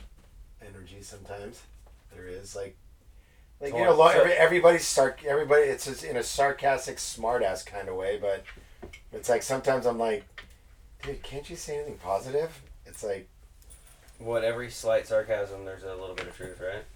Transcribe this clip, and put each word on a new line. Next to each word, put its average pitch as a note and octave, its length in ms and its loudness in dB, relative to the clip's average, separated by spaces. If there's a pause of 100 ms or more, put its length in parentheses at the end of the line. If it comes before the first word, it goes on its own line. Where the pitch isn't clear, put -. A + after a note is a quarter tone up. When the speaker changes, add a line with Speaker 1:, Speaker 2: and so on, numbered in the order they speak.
(600)
Speaker 1:
energy G2 420 -18
sometimes. G2+ 600 -14 (520)
There F2+ 120 -16
is, F#2+ 280 -12
like, G2 220 -10 (840)
like, C#3+ 120 -6
you - 80 -2
know, - 160 6
Speaker 2:
Totally. - 20 2
Speaker 1:
lo-, - 140 10
Speaker 2:
So - 80 6
Speaker 1:
every-, - 120 8
everybody's E3+ 520 6
sarc-, - 400 2
everybody, D3 400 4
it's C3+ 220 -2
just C3 180 -10
in - 120 -4
a A#2 60 -2
sarcastic, C#3 760 0
smart-ass A2+ 640 -2
kind G2 260 -12
of F#2 80 -6
way, G2 220 -2
but G2 260 -2 (680)
it's A2 160 -12
like, A#2 140 4
sometimes C3 440 0
I'm A#2+ 120 0
like, A2 260 0 (800)
"Dude, - 200 -10
can't C#3+ 260 -12
you F3 80 -14
say D3+ 200 -8
anything D3 220 -8
positive?" B2+ 600 -4 (260)
It's - 180 -18
like G2 240 -6 (920)
Speaker 2:
What, A2+ 260 -2
every A#2 260 -2
slight A2 360 0
sarcasm, A2 580 -2
there's F#2+ 200 -12
a F#2+ 100 -8
little F#2 220 -10
bit F2+ 120 -10
of F2 80 -18
truth, F#2 240 -14
right? G2 240 -8 (100)